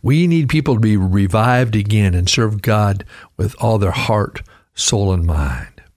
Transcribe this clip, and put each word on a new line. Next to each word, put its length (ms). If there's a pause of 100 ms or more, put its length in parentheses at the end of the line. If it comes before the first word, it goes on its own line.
We 240
need 220
people 260
to 60
be 160
revived 800
again 380
and 140
serve 340
God 420 (320)
with 220
all 200
their 120
heart, 520 (320)
soul, 380
and 140
mind. 420 (280)